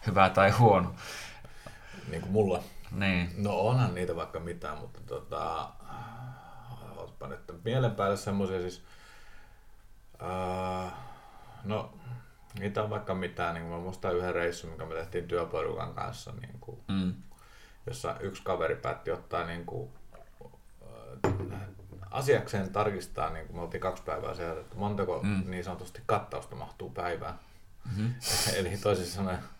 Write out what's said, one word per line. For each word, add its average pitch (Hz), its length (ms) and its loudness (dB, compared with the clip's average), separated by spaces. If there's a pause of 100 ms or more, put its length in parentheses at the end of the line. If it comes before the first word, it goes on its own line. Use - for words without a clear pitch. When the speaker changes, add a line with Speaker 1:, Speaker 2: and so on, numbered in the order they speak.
Speaker 1:
hyvä 95 220 10
tai 98 220 10
huono. 98 440 10 (1160)
Speaker 2:
Niinku 85 180 -4
mulla? 95 340 6 (280)
Speaker 1:
Niin. 92 460 4
Speaker 2:
No 101 220 2
onhan 110 360 6
niitä 90 200 0
vaikka 80 240 -4
mitään, 80 380 -6
mutta - 300 -10
tota, 78 640 -4 (1300)
ootpa - 300 -10
nyt - 120 -8 (240)
mieleen 117 320 4
päälle 98 220 4
semmosia 95 440 0
siis, 90 220 -4 (1400)
ää, 92 720 -2 (720)
no 107 300 -2 (680)
niitä 101 240 0
on 107 60 0
vaikka 101 260 -2
mitään, 90 400 -2
niinku 82 160 -6
mä 85 80 -4
muistan 90 360 -2
yhden 90 200 2
reissun, 85 340 0
minkä 80 160 -8
me 80 100 -6
tehtiin 85 320 -4
työporukan 82 680 0
kanssa, - 380 -6 (100)
niinku, - 460 -12
Speaker 1:
Mm. 92 260 2 (720)
Speaker 2:
jossa - 320 -4
yksi 98 240 -6
kaveri 85 320 2
päätti - 360 -4
ottaa 85 340 -2
niinku, 85 460 -6 (1600)
äh, - 60 -8 (520)
asiakseen 110 600 4
tarkistaa, 98 580 2
niinku 80 240 -6
me 85 80 -4
oltiin 85 200 -4
kaksi 92 220 -2
päivää - 300 -4
siellä, 82 280 -4
että - 140 -14
montako 98 480 0
Speaker 1:
Mm. 95 280 2
Speaker 2:
niin 90 120 -4
sanotusti 90 420 -8
kattausta - 500 -2
mahtuu - 340 -10
päivään. 85 500 -4 (560)
Speaker 1:
Mhm. 104 100 0 (260)
Speaker 2:
<laughs> - 260 2
Eli 95 200 0
toisin 95 280 4
sanoen 92 340 0 (200)